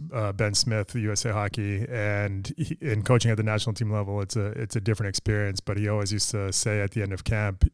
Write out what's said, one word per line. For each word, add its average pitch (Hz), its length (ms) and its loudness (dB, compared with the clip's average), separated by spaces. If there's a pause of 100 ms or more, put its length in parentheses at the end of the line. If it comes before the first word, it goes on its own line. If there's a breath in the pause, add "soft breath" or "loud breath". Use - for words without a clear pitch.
(140)
uh, 107 200 -2
Ben 104 200 0
Smith, 107 400 0
U 107 180 0
S 101 140 -2
A 113 80 0
Hockey, 101 560 -2
and 104 680 -2
he, 156 240 -4
in 110 220 0
coaching 117 300 6
at 107 60 2
the 110 60 2
national 107 300 0
team 104 180 -2
level, 101 300 -2
it's 95 140 -4
a, 104 120 0
it's 107 280 -6
a 110 60 0
different 101 280 2
experience. 101 500 0
But 101 180 -4
he 104 100 0
always 104 260 0
used 104 180 0
to 98 220 -2
say 107 280 2
at 98 100 0
the 110 100 -2
end 98 120 -2
of 90 100 -8
camp, 107 400 0 (100)